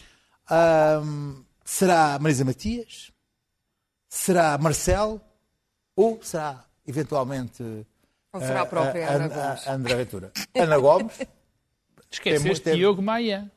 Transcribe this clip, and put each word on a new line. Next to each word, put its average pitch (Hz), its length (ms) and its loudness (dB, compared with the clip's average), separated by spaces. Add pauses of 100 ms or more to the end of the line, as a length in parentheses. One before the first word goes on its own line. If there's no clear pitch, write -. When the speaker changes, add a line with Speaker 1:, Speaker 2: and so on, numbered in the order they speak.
(500)
Speaker 1:
Ahm, 151 960 2 (200)
será 160 540 2
Marisa 139 260 2
Matias? 214 680 -6 (1000)
Será 165 480 2
Marcelo? 185 640 0 (760)
Ou 220 280 2
será, 151 420 -8 (220)
eventualmente, 127 1000 -6 (460)
Speaker 2:
Ou 190 80 -12
será 175 220 -2
a - 20 -2
Speaker 1:
ah, - 20 -4
Speaker 2:
própria 160 420 -2
Speaker 1:
ah, 143 60 0
Speaker 2:
Ana 147 120 0
Speaker 1:
Ana, 147 100 -6
Speaker 2:
Gomes? 139 320 -6
Speaker 1:
André 131 280 -2
Ventura? 101 360 -6 (240)
Ana 160 240 4
Gomes 175 380 4
Speaker 2:
<laughs> - 0 -
Speaker 1:
tem 262 100 -10 (840)
Speaker 3:
Esqueceste 156 380 -2
Speaker 1:
muito, 190 140 0
tem, 160 140 0
Speaker 3:
Diogo 190 260 2
Maia. 208 560 -4